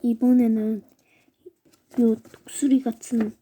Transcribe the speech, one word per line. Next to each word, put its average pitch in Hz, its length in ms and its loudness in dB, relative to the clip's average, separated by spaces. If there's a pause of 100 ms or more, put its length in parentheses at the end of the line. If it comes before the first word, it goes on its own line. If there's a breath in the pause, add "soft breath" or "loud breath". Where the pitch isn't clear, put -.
이번에는 226 800 0 (1160)
요 226 140 4
독수리 - 680 -2
같은 226 600 -6